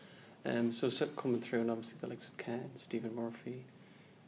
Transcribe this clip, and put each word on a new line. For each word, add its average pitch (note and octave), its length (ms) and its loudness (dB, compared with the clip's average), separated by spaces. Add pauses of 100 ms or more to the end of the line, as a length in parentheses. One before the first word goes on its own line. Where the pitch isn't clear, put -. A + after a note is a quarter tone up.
(460)
Um, A#2+ 260 4
so, B2+ 160 4
so D3 200 4
coming A#2+ 340 2
through, A#2 180 2
and A2+ 100 4
obviously A2+ 300 -2
the - 60 -4
likes B2 200 -6
of - 120 -12
Ken, B2+ 360 -4
Stephen A2+ 400 -2
Murphy, A#2+ 500 -4 (640)